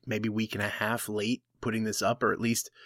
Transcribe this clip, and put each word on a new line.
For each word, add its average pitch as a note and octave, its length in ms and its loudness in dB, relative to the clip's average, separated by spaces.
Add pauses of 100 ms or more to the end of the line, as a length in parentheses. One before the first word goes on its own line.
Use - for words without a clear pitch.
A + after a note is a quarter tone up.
maybe A2 220 -2
week G#2+ 260 -2
and G2+ 80 -2
a G#2 60 0
half A2 400 -2
late G#2+ 340 0 (180)
putting A2+ 240 0
this G#2+ 180 -2
up, G2+ 200 2
or G#2 100 6
at - 80 -4
least A#2 300 0 (160)